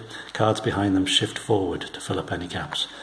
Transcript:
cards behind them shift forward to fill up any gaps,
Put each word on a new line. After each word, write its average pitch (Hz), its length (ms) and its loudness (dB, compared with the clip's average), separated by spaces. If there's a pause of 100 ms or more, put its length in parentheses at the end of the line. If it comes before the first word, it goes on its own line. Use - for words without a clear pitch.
(320)
cards 110 300 4
behind 101 340 2
them 95 100 4
shift - 320 2
forward 95 440 2
to - 180 -10
fill - 180 -4
up - 140 -4
any 87 160 -4
gaps, - 400 -4 (160)